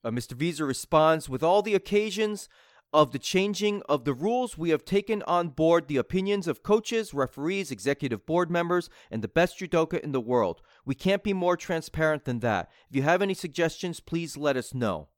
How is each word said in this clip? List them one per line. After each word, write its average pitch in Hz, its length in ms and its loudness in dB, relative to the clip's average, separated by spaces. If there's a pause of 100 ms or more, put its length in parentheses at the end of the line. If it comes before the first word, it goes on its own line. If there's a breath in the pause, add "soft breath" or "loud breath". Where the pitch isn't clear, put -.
Uh, 113 80 -4
Mister 120 240 -6
Visa 156 280 -4
responds, 156 640 2
"With 131 140 -4
all 185 180 6
the 208 140 0
occasions 208 720 0 (460 soft breath)
of 151 200 6
the 135 60 -4
changing 202 680 0
of 135 160 0
the 139 100 0
rules, 220 440 -2
we 165 120 -2
have 151 140 2
taken 202 400 -2
on 175 240 0
board 160 400 4
the 147 80 -2
opinions 190 500 0
of 165 160 -4
coaches, 220 520 0
referees, 143 580 -4
executive 127 540 -4
board 170 260 0
members, 175 380 0 (200 loud breath)
and 110 120 -6
the 104 80 -6
best 175 280 2
judoka 165 400 0
in 147 140 -6
the 135 80 0
world. 113 420 0 (220 soft breath)
We 135 100 -6
can't 196 300 0
be 208 80 0
more 180 240 2
transparent 160 680 -2
than 120 140 -4
that. 107 300 0 (200 soft breath)
If 135 80 -4
you 135 60 0
have 175 180 4
any 196 120 0
suggestions, 170 680 -4
please 170 340 -6
let 143 220 0
us - 160 -6
know." 98 340 -4 (100)